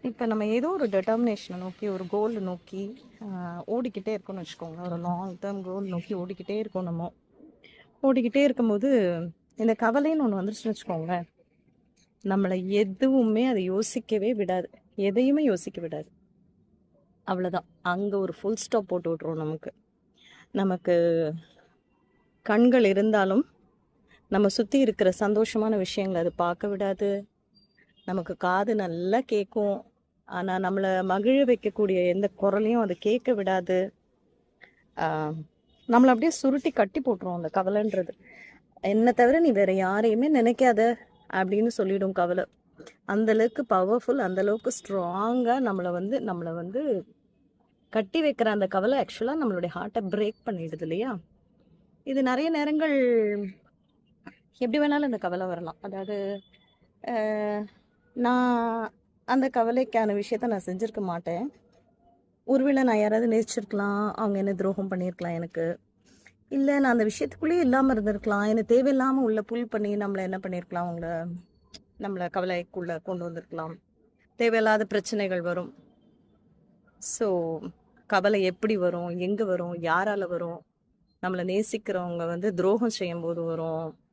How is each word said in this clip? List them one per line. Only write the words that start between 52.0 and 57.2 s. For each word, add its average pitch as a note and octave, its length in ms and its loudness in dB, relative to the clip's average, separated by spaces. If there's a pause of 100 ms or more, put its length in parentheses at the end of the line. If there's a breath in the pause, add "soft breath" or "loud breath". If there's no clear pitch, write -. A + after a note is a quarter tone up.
இது C4+ 200 0
நிறைய C4 260 0
நேரங்கள் D4+ 420 0 (1700)
எப்படி B3+ 280 2
வேணாலும் D4 180 2
இந்த B3 140 -2
கவலை F3+ 280 -4
வரலாம். E3+ 360 -8
அதாவது, G3 600 -6 (680 soft breath)
ஆ, G#3+ 580 -2 (480 soft breath)